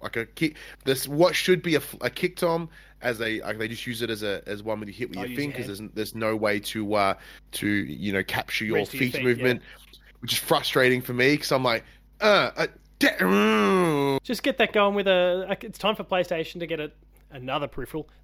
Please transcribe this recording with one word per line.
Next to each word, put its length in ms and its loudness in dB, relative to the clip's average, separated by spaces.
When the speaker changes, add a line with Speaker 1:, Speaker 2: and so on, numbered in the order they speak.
Speaker 1:
like 140 -8
a 100 -4
kick. 300 -4
This, 240 0
what 280 4
should 260 4
be 140 2
a, 60 4
a 80 0
kick 280 -4
tom, 300 0
as 180 -2
a, 200 -2
like, 180 -6
they 80 -2
just 180 -8
use 160 -6
it 80 -2
as 140 -4
a, 240 -2
as 160 -8
one 160 -4
with 100 -10
your 60 -14
hit 140 -6
with 100 -8
Speaker 2:
Oh, 20 -4
Speaker 1:
your 80 -6
Speaker 2:
use 80 -8
your 60 -2
Speaker 1:
thing, 80 -4
'cause 160 -8
Speaker 2:
hand. 260 -10
Speaker 1:
there's, 180 -6
there's 40 -12
no 200 0
way 240 0
to, 360 -4
uh, 180 4
to, 160 -4
you 440 -2
know, 120 0
capture 420 -4
your 120 0
Speaker 2:
Reach 120 -2
to 80 -10
your 80 0
Speaker 1:
feet 120 -4
Speaker 2:
feet, 60 -4
Speaker 1:
movement, 380 2
Speaker 2:
yeah. 380 -20
Speaker 1:
which 120 -4
is 60 0
frustrating 640 4
for 100 -6
me, 240 4
'cause 140 -2
I'm 120 2
like, 200 2
"Uh, 360 6
uh, 120 0
da-, 120 4
mm." 1040 4
Speaker 2:
Just 180 -4
get 160 0
that 160 2
going 220 4
with 120 0
a, 420 2
a, 160 -4
it's 120 -14
time 180 0
for 80 -10
PlayStation 580 -2
to 40 -6
get 140 -4
a, 120 -8
another 380 -4
peripheral. 420 -8